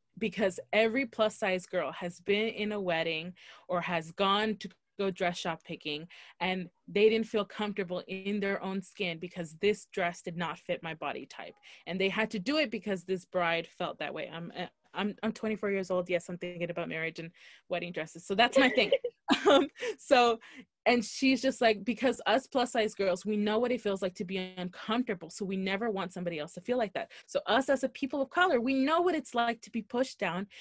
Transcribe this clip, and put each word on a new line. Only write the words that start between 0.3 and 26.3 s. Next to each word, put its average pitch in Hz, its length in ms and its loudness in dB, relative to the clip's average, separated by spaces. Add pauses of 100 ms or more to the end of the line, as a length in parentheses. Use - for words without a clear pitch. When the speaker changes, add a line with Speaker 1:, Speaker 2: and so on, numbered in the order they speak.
Speaker 1:
every 226 340 2
plus 214 300 0
size 185 300 -2
girl 156 240 -2
has 175 300 -8
been 208 280 2
in 214 220 -4
a 208 100 -4
wedding 165 540 -2 (320)
or 175 140 -2
has 170 320 -4
gone 208 460 2
to - 120 -10 (280)
go 196 120 0
dress 180 280 -2
shop 165 260 -4
picking 156 420 -8 (320)
and 185 320 -2 (160)
they 202 220 6
didn't 220 180 2
feel 208 180 0
comfortable 196 600 -6
in 190 320 -4
their 196 240 -2
own 190 180 -4
skin 180 380 -6
because 170 380 -10
this 208 300 0
dress 175 360 -4
did 175 140 -10
not 165 240 -4
fit - 240 -4
my 160 100 -6
body 139 320 -6
type. - 300 -14 (300)
And 180 140 -2
they 190 100 4
had 214 220 0
to 226 60 -2
do 240 200 0
it 285 120 0
because 196 320 -4
this 185 220 -4
bride 170 420 0
felt 151 320 -8
that 143 160 -6
way. 156 140 -8
I'm, 170 280 -12
uh, 175 100 -6 (300)
I'm, 196 280 -2
I'm 214 80 -2
twenty-four 214 400 -4
years 190 180 -2
old. 180 180 0
Yes, 175 200 -2
I'm 180 100 -8
thinking 175 320 -6
about 170 180 -6
marriage 160 300 -6
and 165 140 -12 (360)
wedding 175 220 -4
dresses. 160 340 -8
So 196 120 -4
that's 240 200 6
my 269 120 8
thing. - 280 4
Speaker 2:
<laughs> - 40 2 (460)
Speaker 1:
Um, 285 220 8 (300)
so, 240 400 6 (460)
and 240 180 4
she's 262 380 2
just 262 220 0
like, 220 200 4
"Because 214 440 0
us 233 200 2
plus 247 260 0
size 220 220 0
girls, 180 300 0
we 208 140 0
know 208 200 2
what 240 140 2
it 247 80 0
feels 196 220 -2
like 185 140 -2
to 208 80 -4
be 185 120 -4
uncomfortable. 185 960 -4
So - 160 -8
we 190 100 -2
never 190 340 -2
want 190 220 -4
somebody 170 260 -4